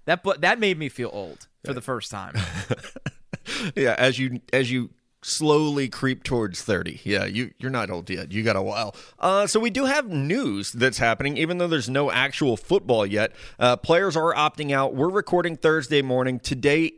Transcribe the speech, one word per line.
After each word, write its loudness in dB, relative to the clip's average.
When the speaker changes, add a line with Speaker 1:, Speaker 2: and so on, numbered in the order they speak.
Speaker 1:
That 0
bl-, 2
that 4
made 2
me -4
feel -6
old -10
for -6
the -8
first -6
time. -10
Speaker 2:
<laughs> -2
Yeah, 2
as 2
you, -4
as 2
you -2
slowly 2
creep -2
towards -2
thirty. -2
Yeah, 0
you, -4
you're -6
not -2
old -8
yet. -6
You -2
got 2
a 0
while. -4
Uh, 4
so 2
we 2
do 0
have 0
news -2
that's 0
happening, 0
even -2
though 0
there's -2
no 0
actual 2
football 2
yet. 0
Uh, 4
players 2
are 2
opting 0
out. 0
We're 2
recording 0
Thursday 2
morning. 0
Today 2